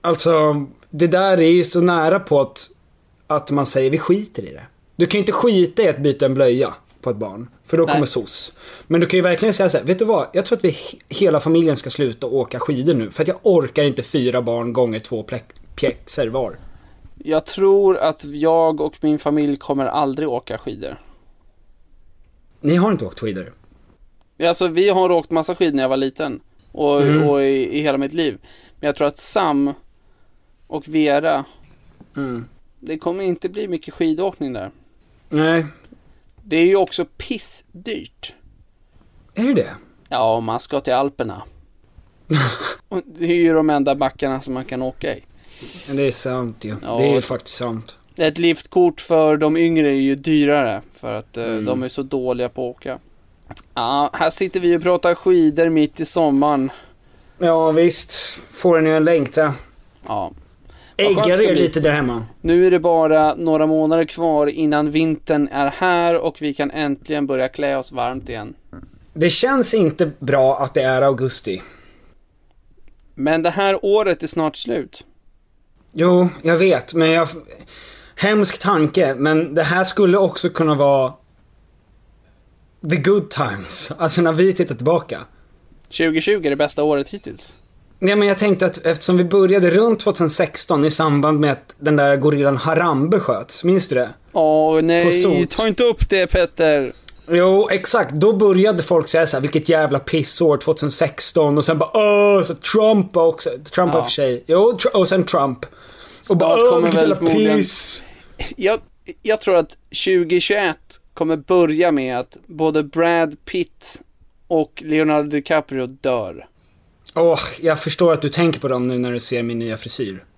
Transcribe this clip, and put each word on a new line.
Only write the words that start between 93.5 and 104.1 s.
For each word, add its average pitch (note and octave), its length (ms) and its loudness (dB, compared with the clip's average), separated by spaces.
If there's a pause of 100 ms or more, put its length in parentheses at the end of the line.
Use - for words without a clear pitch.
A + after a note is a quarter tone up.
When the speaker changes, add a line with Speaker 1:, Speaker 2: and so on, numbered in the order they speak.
Speaker 1:
minns F#3 240 2
du C3+ 80 -4
det? B2 140 0 (220)
Speaker 2:
Åh, D#3 500 2
nej, E3+ 240 2
Speaker 1:
På F3 60 4
sot. F3+ 380 2
Speaker 2:
ta A3 180 -2
inte A3 160 0
upp - 260 2
det, F#3 180 2
Petter. D#3 640 0 (360)
Speaker 1:
Jo, F#3 420 4
exakt. F#3+ 420 0
Då F#3+ 200 4
började F#3+ 500 4
folk D#3+ 240 0
säga E3 200 2
så - 100 -2
här: C3 40 -4
"Vilket D3 280 -2
jävla D3+ 300 2
pissår, D3+ 580 0
tvåtusen D3+ 340 -2
sexton." D3 640 0
Och D3 80 0
sen D#3+ 120 0
bara: D3+ 120 -2 (480)
"Åh", F3+ 60 2
så E3 120 -6
Trump G#3+ 600 2
också. E3 320 2
Trump C#3+ 440 -2
Speaker 2:
Ja. E3 40 2
Speaker 1:
var A#2+ 60 0
för B2 80 -6